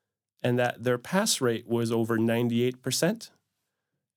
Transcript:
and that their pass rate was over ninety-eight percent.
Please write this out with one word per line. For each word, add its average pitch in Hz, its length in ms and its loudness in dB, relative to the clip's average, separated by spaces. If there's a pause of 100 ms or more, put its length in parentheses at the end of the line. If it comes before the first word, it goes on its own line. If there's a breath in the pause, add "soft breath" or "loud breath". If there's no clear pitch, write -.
(420)
and 123 160 0
that 123 260 -2
their 123 140 2
pass 196 420 -2
rate 117 280 0
was 117 240 0
over 117 260 0
ninety-eight 117 640 0
percent. 175 480 -2 (880)